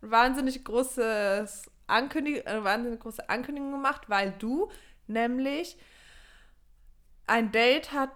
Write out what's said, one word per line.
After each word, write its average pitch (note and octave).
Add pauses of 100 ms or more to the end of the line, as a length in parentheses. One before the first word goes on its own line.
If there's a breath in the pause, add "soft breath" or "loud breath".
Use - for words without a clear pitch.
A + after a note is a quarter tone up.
ein A3
wahnsinnig A3+
großes G#3+ (220)
Ankündig-, C#4+
eine G#3+
wahnsinnig A3+
große -
Ankündigung C#4
gemacht, C#4
weil G3
du C4+ (360 loud breath)
nämlich C4 (1500 soft breath)
ein A3
Date B3
hat, C4+